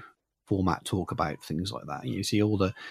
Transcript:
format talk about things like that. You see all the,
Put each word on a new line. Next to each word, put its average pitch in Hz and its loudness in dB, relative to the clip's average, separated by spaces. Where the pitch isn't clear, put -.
format 92 2
talk 90 -2
about 78 -2
things 87 -4
like - -10
that. 73 -8
You 98 -2
see 104 2
all 104 4
the, 95 4